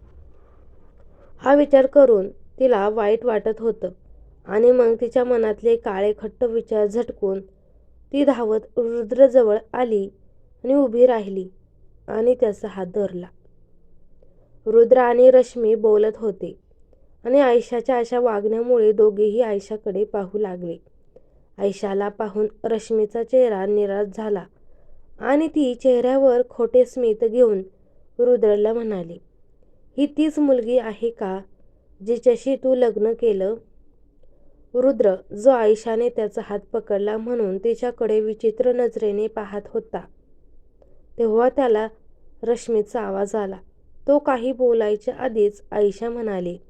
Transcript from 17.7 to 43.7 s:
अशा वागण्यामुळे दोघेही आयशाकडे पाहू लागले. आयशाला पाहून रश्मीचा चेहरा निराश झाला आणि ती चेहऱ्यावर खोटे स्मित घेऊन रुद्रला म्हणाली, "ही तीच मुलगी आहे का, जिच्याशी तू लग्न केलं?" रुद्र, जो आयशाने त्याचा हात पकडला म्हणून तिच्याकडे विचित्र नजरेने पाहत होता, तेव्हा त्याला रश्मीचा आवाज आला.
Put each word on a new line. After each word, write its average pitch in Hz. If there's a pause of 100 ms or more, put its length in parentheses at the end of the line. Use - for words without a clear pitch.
अशा 240
वागण्यामुळे 220
दोघेही 208
आयशाकडे 208
पाहू 202
लागले. 180 (800)
आयशाला 196
पाहून 208 (160)
रश्मीचा 220
चेहरा 233
निराश 202
झाला 208 (760)
आणि 285
ती 277
चेहऱ्यावर 254
खोटे 240
स्मित 233
घेऊन 220 (560)
रुद्रला 220
म्हणाली, 190 (800)
"ही 277
तीच 294
मुलगी 254
आहे 226
का, 196 (640)
जिच्याशी 240
तू 262
लग्न 226
केलं?" 214 (1200)
रुद्र, 247 (200)
जो 208
आयशाने 226
त्याचा 220
हात 202 (140)
पकडला 208
म्हणून 220
तिच्याकडे 226
विचित्र 220
नजरेने 220
पाहत 208
होता, 220 (1160)
तेव्हा 233
त्याला 233 (560)
रश्मीचा 226
आवाज 202
आला. 190 (500)